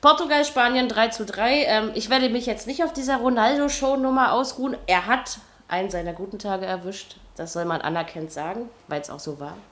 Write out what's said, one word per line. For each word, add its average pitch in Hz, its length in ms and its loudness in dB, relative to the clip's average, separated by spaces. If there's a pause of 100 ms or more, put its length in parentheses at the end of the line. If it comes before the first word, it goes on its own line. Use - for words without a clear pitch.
Portugal, 294 440 6
Spanien 254 420 2
drei 220 220 2
zu 220 160 -6
drei. 240 400 2
Ähm, 214 300 2
ich 220 140 -6
werde 254 200 4
mich 240 160 -2
jetzt 220 220 -4
nicht 277 160 -2
auf 330 100 -2
dieser 269 240 0
Ronaldo-Show-Nummer 262 1160 2
ausruhen. 254 440 -2 (100)
Er 180 200 4
hat 247 300 0 (300)
einen 190 220 -2
seiner 175 240 -4
guten 196 260 -10
Tage 190 260 -4
erwischt. 185 520 -8 (200)
Das 165 160 -8
soll 170 120 -2
man 165 160 -2
anerkennt 160 500 -4
sagen, 196 380 -8 (180)
weil's 147 220 -6
auch 147 100 -12
so 147 200 -10
war. 151 180 -12 (140)